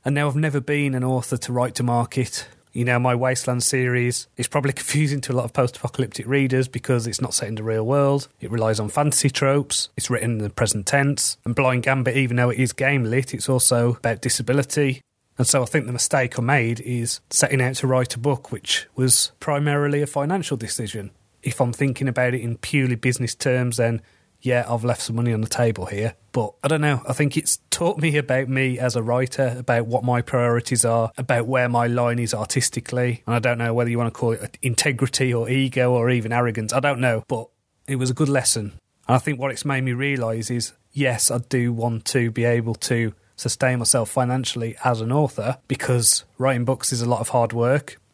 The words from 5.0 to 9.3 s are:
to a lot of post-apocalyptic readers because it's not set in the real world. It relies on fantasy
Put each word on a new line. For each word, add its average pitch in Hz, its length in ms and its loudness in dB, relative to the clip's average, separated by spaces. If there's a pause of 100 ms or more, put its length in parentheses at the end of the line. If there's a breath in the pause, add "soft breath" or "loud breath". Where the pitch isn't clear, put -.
to 135 100 -6
a 123 40 0
lot 123 100 0
of 117 80 -10
post-apocalyptic 123 720 -2
readers 131 400 2
because 123 400 -2
it's 113 120 -6
not 127 140 -4
set - 140 -4
in 110 80 -6
the 107 80 -8
real 110 200 -2
world. 139 440 2 (120)
It - 120 -10
relies 110 280 0
on 107 100 -2
fantasy 147 420 2